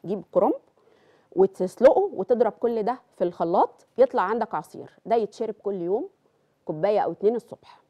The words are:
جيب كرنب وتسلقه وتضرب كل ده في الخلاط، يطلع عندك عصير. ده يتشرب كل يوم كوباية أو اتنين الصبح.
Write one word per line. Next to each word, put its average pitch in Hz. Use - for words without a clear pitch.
جيب 180
كرنب 208
وتسلقه 196
وتضرب 220
كل 226
ده 240
في 202
الخلاط، 175
يطلع 254
عندك 214
عصير. -
ده 220
يتشرب 220
كل 196
يوم 214
كوباية 185
أو 160
اتنين 202
الصبح. -